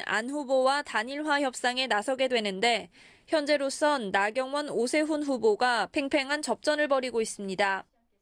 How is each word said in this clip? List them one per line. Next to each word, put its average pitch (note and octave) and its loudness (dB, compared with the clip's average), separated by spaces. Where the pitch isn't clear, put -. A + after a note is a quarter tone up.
안 A3 -2
후보와 C4+ 2
단일화 C#4+ -2
협상에 B3+ -2
나서게 C4+ 0
되는데, G#3 0
현재로선 C#4 0
나경원, C4 0
오세훈 D4 0
후보가 A3+ 2
팽팽한 C#4 -2
접전을 D4+ 0
벌이고 B3+ 0
있습니다. G3 -2